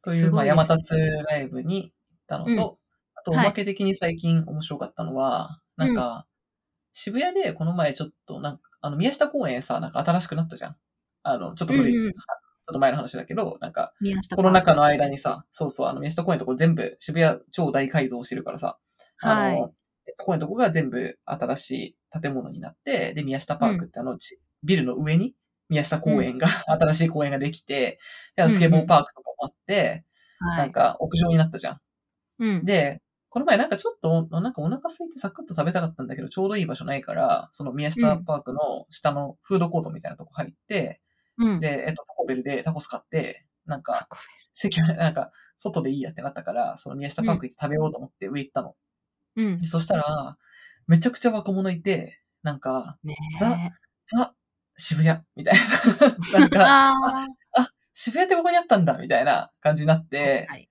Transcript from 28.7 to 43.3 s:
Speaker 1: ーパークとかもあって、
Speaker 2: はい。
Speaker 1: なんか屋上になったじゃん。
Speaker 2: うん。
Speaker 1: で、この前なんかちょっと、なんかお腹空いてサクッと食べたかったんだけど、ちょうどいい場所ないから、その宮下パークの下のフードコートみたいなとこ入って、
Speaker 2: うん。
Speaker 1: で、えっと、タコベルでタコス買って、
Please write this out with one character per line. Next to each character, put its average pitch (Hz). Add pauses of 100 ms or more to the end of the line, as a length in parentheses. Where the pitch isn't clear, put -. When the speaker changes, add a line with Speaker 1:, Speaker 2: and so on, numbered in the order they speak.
Speaker 1:
ー 156
パ 165
ー 143
ク -
と -
か -
も 127
あ -
っ - (120)
て、 175 (340)
Speaker 2:
は 175
い。 165
Speaker 1:
な 143
ん 131
か -
屋 165
上 170
に 165
な 160
っ 160
た 170
じ -
ゃ -
ん。 - (600)
Speaker 2:
う 220
ん。 170
Speaker 1:
で、 165 (280)
こ -
の 285
前 262
な 240
ん -
か -
ち -
ょ 453
っ -
と、 165 (120)
な 226
ん -
か -
お 151
腹 226
空 339
い 330
て -
サ -
ク -
ッ -
と 180
食 151
べ 170
た 180
か 165
っ 165
た -
ん 127
だ 131
け 156
ど、 156
ち -
ょ 190
う -
ど 208
い 196
い 160
場 -
所 160
な 139
い 135
か -
ら、 -
そ 147
の 131
宮 147
下 220
パ 165
ー 139
ク 127
の 139
下 -
の 143
フ 196
ー -
ド 170
コ 165
ー 160
ト 160
み 160
た -
い -
な -
と 165
こ -
入 165
っ - (160)
て、 185 (400)
Speaker 2:
う 220
ん。 160
Speaker 1:
で、 143
え 156
っ -
と、 -
タ -
コ -
ベ 131
ル 127
で 139
タ 160
コ 151
ス -
買 -
っ -
て、 - (180)